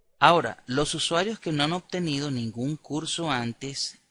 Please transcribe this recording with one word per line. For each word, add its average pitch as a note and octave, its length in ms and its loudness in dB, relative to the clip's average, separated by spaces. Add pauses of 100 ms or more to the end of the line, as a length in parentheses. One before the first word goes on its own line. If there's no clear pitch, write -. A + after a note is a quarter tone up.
(200)
Ahora, D3 480 6
los C#3 280 0
usuarios F3+ 440 -2
que E3+ 140 -4
no C#3+ 100 2
han D#3 80 2
obtenido E3 580 -2
ningún A#2+ 460 -2
curso D#3 560 -4
antes, B2+ 680 -4 (120)